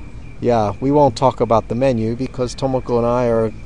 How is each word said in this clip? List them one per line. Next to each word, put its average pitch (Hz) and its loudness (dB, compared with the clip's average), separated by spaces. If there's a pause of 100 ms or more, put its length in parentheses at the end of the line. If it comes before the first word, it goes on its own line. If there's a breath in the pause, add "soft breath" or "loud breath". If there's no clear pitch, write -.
(400)
yeah, 113 2
we 131 0
won't 143 4
talk 123 0
about 110 2
the 117 -4
menu 117 0
because 123 -4
Tomoko 131 -2
and 117 2
I 120 2
are 113 2 (140)